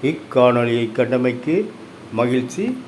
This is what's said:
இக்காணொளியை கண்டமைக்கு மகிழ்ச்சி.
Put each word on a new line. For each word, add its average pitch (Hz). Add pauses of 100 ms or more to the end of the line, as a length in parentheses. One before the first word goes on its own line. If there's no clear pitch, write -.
இக்காணொளியை 120
கண்டமைக்கு 127 (560)
மகிழ்ச்சி. 123 (240)